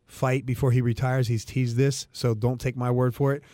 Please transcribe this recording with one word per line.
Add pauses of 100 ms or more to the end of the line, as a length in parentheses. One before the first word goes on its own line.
fight
before
he
retires.
He's
teased
this,
so
don't
take
my
word
for
it. (100)